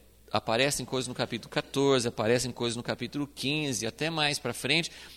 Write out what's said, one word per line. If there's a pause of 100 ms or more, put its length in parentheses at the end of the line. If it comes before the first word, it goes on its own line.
(320)
aparecem
coisas
no
capítulo
quatorze,
aparecem
coisas
no
capítulo
quinze,
até
mais
pra
frente, (260)